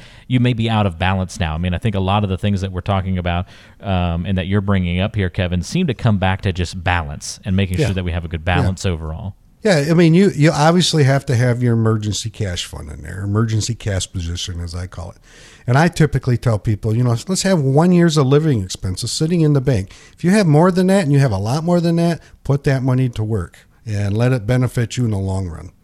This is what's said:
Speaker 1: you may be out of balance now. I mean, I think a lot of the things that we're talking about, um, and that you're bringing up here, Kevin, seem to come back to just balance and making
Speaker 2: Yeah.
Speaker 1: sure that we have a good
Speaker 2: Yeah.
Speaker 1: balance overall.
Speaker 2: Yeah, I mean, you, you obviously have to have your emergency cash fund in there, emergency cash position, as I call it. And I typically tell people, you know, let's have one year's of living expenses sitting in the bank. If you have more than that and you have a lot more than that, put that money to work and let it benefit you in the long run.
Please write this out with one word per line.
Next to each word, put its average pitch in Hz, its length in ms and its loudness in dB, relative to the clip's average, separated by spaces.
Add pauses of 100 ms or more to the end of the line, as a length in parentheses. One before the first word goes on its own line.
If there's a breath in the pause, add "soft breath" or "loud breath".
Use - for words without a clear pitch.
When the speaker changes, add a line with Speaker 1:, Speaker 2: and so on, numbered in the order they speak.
(280 loud breath)
Speaker 1:
you 127 120 2
may 123 140 2
be 113 160 -2
out 107 160 2
of 85 140 -4
balance 92 400 -2
now. 78 160 -2
I - 20 -4
mean, 90 160 -2
I 85 60 -2
think 107 160 -2
a 98 40 -2
lot 98 240 0
of 98 60 -2
the 95 80 -2
things 101 240 -2
that 92 100 -6
we're 90 100 -6
talking 95 360 -2
about, 87 300 -4 (320 loud breath)
um, 90 480 -2
and 95 100 0
that 87 80 -2
you're 98 160 0
bringing 92 380 0
up 107 160 -2
here, 95 160 -2
Kevin, 90 320 -2
seem 180 240 -2
to 120 80 -2
come 104 240 2
back 95 220 0
to 95 120 -2
just 87 300 -6
balance 82 600 -4
and 92 120 -2
making 92 240 0
Speaker 2:
Yeah. 135 80 0
Speaker 1:
sure 95 80 -2
that 92 80 -2
we 87 80 -4
have 82 120 -4
a 85 40 -8
good 80 180 -8
Speaker 2:
Yeah. 90 120 2
Speaker 1:
balance 90 280 -2
overall. 82 480 -6 (300)
Speaker 2:
Yeah, 160 260 2
I 170 40 2
mean, 165 220 6
you, 190 200 6
you 151 160 4
obviously 160 520 2
have 135 240 2
to 131 80 0
have 123 260 0
your 120 120 2
emergency 110 580 0
cash 90 340 -6
fund 73 260 -14
in 73 120 -14
there, 92 200 -10
emergency 110 520 0
cash 95 360 -4
position, 85 480 -6
as 85 160 -10
I 90 100 -8
call 90 260 -14
it. - 60 -20 (500 loud breath)
And 123 100 4
I 165 100 6
typically 135 500 0
tell 113 220 0
people, 110 360 -2
you 123 80 0
know, 120 120 2 (120)
let's 185 160 -2
have 190 180 2
one 143 300 4
year's 170 260 4
of 139 100 4
living 143 360 2
expenses 92 480 -6
sitting 165 300 0
in 147 120 4
the 135 80 2
bank. 120 300 0 (220 loud breath)
If - 100 -10
you 175 80 2
have 202 160 4
more 156 240 6
than 180 160 2
that 196 160 4
and 139 80 0
you 139 80 4
have 135 120 2
a 95 60 -2
lot 120 260 -2
more 175 160 2
than 170 180 0
that, 170 240 0 (220 soft breath)
put 139 220 0
that 135 180 0
money 131 260 0
to 113 140 -6
work 107 440 -6 (180)
and 101 320 -2
let 123 140 2
it 117 140 -2
benefit 123 520 -2
you 127 80 0
in 113 60 -2
the 101 60 -2
long 95 300 -4
run. 80 240 -14 (120)